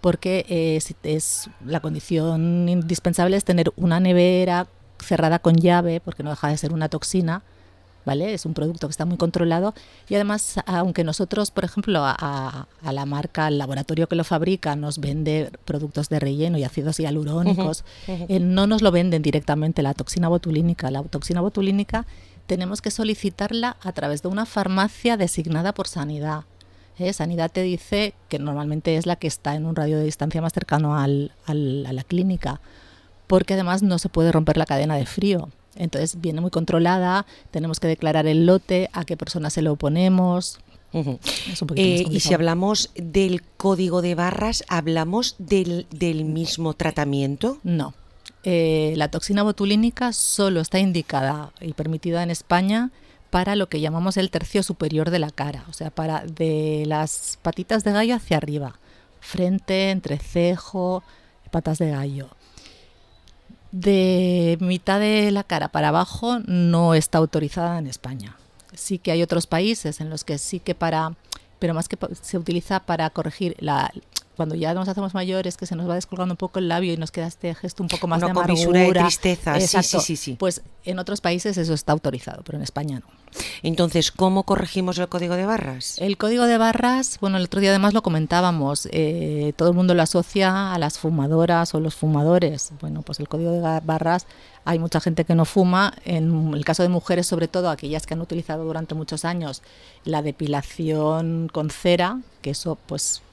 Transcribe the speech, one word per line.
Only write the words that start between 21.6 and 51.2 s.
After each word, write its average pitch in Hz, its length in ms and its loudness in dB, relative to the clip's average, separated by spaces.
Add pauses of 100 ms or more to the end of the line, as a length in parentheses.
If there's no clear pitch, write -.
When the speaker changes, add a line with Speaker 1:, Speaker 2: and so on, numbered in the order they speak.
Speaker 1:
tenemos 185 360 -4
que 214 100 -4
solicitarla 214 880 -2
a 190 120 -6
través 147 280 -4
de 180 60 -6
una 202 180 -2
farmacia 202 680 0
designada 170 580 -2
por - 140 -6
Sanidad. 151 560 -6 (560)
¿Eh? 180 120 -2
Sanidad 170 380 -2
te 185 140 -2
dice 202 500 -2 (160)
que 147 80 -4
normalmente 151 600 -2
es 165 100 -2
la 175 80 0
que - 100 -10
está 151 300 -4
en 156 100 -4
un 165 100 -2
radio 156 220 0
de 151 60 0
distancia 160 400 -2
más 165 100 -2
cercano 151 420 0
al, 143 360 0 (160)
al, 139 400 -2
a 127 60 -8
la 131 100 -6
clínica, 175 580 -2 (640)
porque 185 300 4
además 185 260 0
no 185 160 4
se - 120 -2
puede 165 220 4
romper 156 260 4
la 156 100 2
cadena 147 280 0
de 135 120 0
frío. 180 420 -2 (260)
Entonces 160 460 -4
viene 160 180 -4
muy 175 120 -2
controlada, 180 720 2 (240)
tenemos 160 300 -4
que 170 80 0
declarar 156 400 2
el 160 180 6
lote, 185 480 4
a 170 120 -4
qué 165 120 -6
persona 156 320 -6
se 160 140 -2
lo 151 120 2
ponemos. 180 840 2 (320)
Speaker 2:
Ujú. 143 260 -4 (340)
Speaker 1:
Es 170 120 -8
un 151 40 -2
poquito 196 200 2
más - 20 4
Speaker 2:
Eh, 180 40 4
y 175 40 2
si 180 60 2
Speaker 1:
complicado. 180 320 2
Speaker 2:
hablamos 170 600 0
del 180 460 0 (160)
código 180 460 2
de 175 100 0
barras, 185 540 -2
¿hablamos 165 720 0
del, 175 500 0
del 156 360 -2
mismo 160 500 -4
tratamiento? 147 880 -2
Speaker 1:
No. 156 320 -2 (480)
Eh, 160 540 2
la 151 100 0
toxina 202 340 0
botulínica 214 720 2
solo 190 480 2
está 185 160 0
indicada 151 840 0